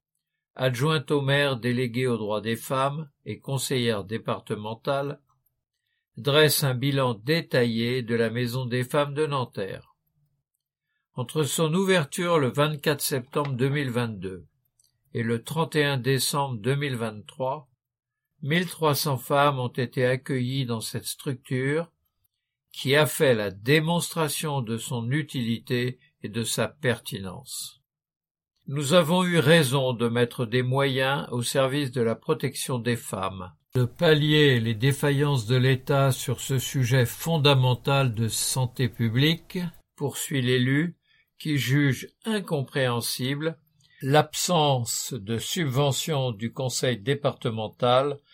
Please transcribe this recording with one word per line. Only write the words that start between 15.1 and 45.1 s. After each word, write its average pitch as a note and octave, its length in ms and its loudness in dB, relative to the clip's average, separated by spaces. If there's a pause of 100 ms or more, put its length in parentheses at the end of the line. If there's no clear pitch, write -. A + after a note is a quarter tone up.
et A#2+ 80 -4
le A2+ 220 -2
trente D#3+ 320 -2
et D3 80 4
un C#3+ 140 0
décembre C3 640 0
deux B2+ 140 0
mille C#3 200 -2
vingt-trois, A#2 720 -6 (720)
mille E3+ 260 0
trois D#3 280 0
cents C#3 220 0
femmes C#3+ 420 2
ont B2 80 -2
été B2 380 -2
accueillies C3 600 -2
dans A2+ 140 -4
cette - 280 -8
structure C3+ 840 -4 (800)
qui C3 240 0
a D3+ 100 8
fait C#3+ 280 4
la G#2 180 0
démonstration D3+ 1080 0
de A2+ 160 -4
son A#2 340 -4
utilité B2 880 -2 (240)
et G#2+ 60 -8
de A2+ 140 -4
sa A2+ 260 -2
pertinence. - 1120 -6 (840)
Nous C#3+ 260 -2
avons F3+ 320 4
eu F3 140 4
raison C3 520 4
de A#2 160 0
mettre A#2+ 380 0
des B2 180 0
moyens C3+ 680 0
au B2 100 -2
service C3+ 500 0
de A#2+ 100 -2
la A2+ 140 0
protection C3+ 640 -4
des A#2 160 0
femmes, F#2+ 560 -6 (240)
de B2+ 80 4
pallier D3+ 800 4
les A2+ 140 0
défaillances C#3 720 2
de B2+ 100 2
l'État C3 560 2
sur - 260 -4
ce C3+ 200 -2
sujet B2+ 460 2
fondamental C3+ 1080 2
de A2+ 160 0
santé B2+ 580 -2
publique, C3 720 0 (400)
poursuit C#3 440 -4
l'élu, B2+ 540 0 (440)
qui D3+ 180 -2
juge C3+ 520 0 (160)
incompréhensible C#3+ 1300 -2 (440)
l'absence D3 1120 2